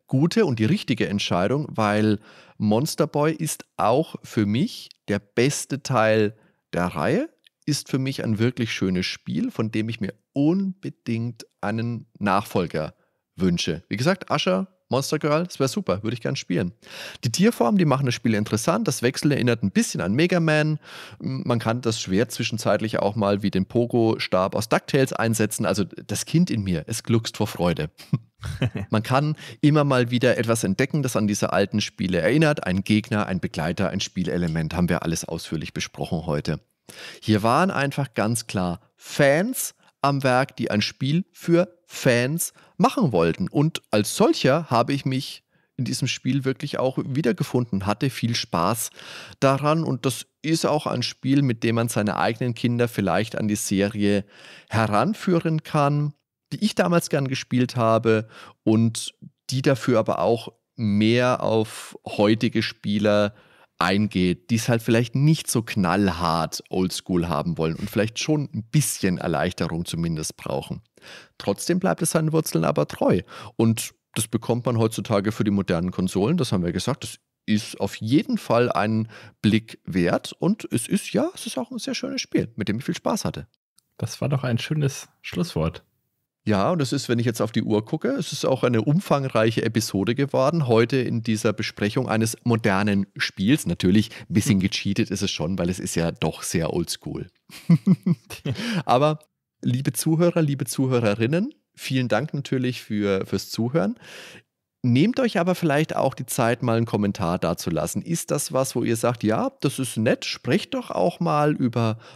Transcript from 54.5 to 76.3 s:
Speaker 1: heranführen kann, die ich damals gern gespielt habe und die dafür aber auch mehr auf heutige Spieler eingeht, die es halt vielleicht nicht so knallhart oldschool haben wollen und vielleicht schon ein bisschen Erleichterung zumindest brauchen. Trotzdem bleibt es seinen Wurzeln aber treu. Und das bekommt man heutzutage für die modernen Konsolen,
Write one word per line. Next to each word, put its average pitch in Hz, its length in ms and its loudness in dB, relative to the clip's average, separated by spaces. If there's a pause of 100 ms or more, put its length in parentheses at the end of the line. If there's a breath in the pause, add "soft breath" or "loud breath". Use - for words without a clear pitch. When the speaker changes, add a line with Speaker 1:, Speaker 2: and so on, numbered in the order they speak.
Speaker 1:
heranführen 156 920 2
kann, 147 520 0 (380)
die - 120 -4
ich 214 100 0
damals 175 340 2
gern 139 200 0
gespielt 127 480 -2
habe 113 500 4 (380 loud breath)
und 113 500 2 (360)
die 131 120 -2
dafür 127 380 2
aber - 180 0
auch 113 340 0 (220)
mehr 113 680 2
auf - 640 -2
heutige 110 580 2
Spieler 104 720 0 (440 soft breath)
eingeht, 92 720 2
die 117 40 2
es 110 140 0
halt 117 120 4
vielleicht 120 360 2
nicht 151 340 2
so 117 120 0
knallhart 87 1080 0
oldschool 90 580 -2
haben 76 300 -2
wollen 80 160 -2
und - 160 -8
vielleicht 110 300 -2
schon 151 340 -2
ein 110 160 -6
bisschen 98 480 0
Erleichterung 82 680 -2
zumindest 82 500 -4
brauchen. - 460 -8 (540 loud breath)
Trotzdem - 440 -2
bleibt 175 200 0
es 165 120 -2
seinen 156 200 0
Wurzeln 160 320 0
aber 147 220 0
treu. - 360 0 (340 loud breath)
Und 113 360 0 (220)
das - 140 -4
bekommt 117 380 -2
man 120 120 2
heutzutage 110 540 0
für - 100 -2
die 104 80 0
modernen 92 400 0
Konsolen, 98 460 0